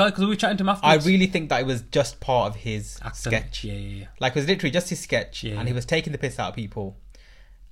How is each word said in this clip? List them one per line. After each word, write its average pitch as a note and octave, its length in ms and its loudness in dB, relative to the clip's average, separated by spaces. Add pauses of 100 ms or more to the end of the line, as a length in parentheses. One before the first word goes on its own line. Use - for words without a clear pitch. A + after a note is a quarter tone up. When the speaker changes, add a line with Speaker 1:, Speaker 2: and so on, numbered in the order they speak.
Speaker 1:
guy, G#3 80 2
'cause F#3 80 -2
we G3 60 4
were G#3 100 2
chatting G3+ 220 0
to G3 40 0
him F#3+ 60 2
Speaker 2:
I G3+ 40 6
Speaker 1:
afterwards. D#3 340 6
Speaker 2:
really F#3 200 6
think E3 220 -2
that B2+ 140 2
it C3+ 40 -2
was B2 240 -2
just - 300 2
part B2 340 2
of G#2 60 -12
his G#2+ 420 -6
Speaker 1:
Accent. - 140 -10 (180)
Speaker 2:
sketch. - 300 -4
Speaker 1:
Yeah, G2+ 100 -6
yeah, G2+ 280 -8
yeah. - 40 -14 (140)
Speaker 2:
Like, B2+ 160 0
it D3 40 2
was C#3 60 -2
literally F3+ 240 0
just F3 200 0
his E3 100 -6
sketch, - 420 -4
Speaker 1:
Yeah, G#2+ 160 -4
Speaker 2:
and A2 40 -4
he B2 80 -2
Speaker 1:
yeah. B2 40 -2
Speaker 2:
was B2 100 -4
taking D#3+ 280 -2
the C#3 60 -6
piss B2+ 200 -6
out G2 120 -2
of - 40 -10
people, G2+ 420 -8 (760)